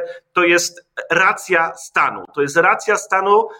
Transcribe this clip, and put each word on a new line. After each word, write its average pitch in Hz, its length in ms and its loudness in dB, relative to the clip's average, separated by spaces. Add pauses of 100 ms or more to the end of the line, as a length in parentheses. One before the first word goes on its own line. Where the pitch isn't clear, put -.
(320)
to 180 120 0
jest 170 420 0 (240)
racja 175 640 0
stanu. 117 500 -4 (100)
To 143 80 0
jest 143 140 -2
racja 202 400 2
stanu, 202 520 2 (120)